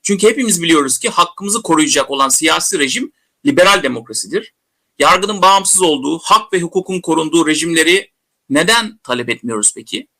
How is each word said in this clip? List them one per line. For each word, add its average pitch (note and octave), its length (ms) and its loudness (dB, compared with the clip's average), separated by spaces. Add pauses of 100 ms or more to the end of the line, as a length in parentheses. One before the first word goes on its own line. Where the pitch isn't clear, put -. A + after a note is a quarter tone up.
Çünkü G3+ 260 0
hepimiz G#3+ 340 0
biliyoruz D3+ 360 2
ki A#3 100 -6
hakkımızı G3+ 540 -2
koruyacak D3 480 0
olan C3+ 180 0
siyasi D#3+ 500 -2
rejim C#3 340 -4 (340)
liberal F3+ 360 4
demokrasidir. A#2+ 720 -8 (440)
Yargının F#3 440 2
bağımsız F#3+ 400 4
olduğu, D3+ 360 0
hak - 340 0
ve F#3 80 0
hukukun F#3 400 -4
korunduğu D#3+ 460 0
rejimleri E3 640 0 (400)
neden G3+ 520 0
talep A#2+ 260 -6
etmiyoruz A2+ 460 -4
peki? A2 340 -12 (120)